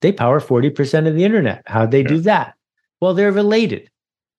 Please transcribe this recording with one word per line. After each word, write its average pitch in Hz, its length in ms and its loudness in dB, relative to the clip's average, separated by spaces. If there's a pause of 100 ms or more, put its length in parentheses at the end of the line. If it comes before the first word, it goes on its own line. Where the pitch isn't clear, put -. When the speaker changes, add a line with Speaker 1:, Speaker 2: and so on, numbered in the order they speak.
Speaker 1:
they 185 100 2
power 127 260 0
forty 135 320 0
percent 147 360 -2
of 160 80 0
the 170 100 0
internet. 196 420 -2
How'd 113 240 0
they 139 120 2
do 147 140 0
Speaker 2:
Yeah. 160 60 0
Speaker 1:
that? 180 320 -2 (460)
Well, 180 140 0
they're 202 180 0
related. 208 560 -2 (500)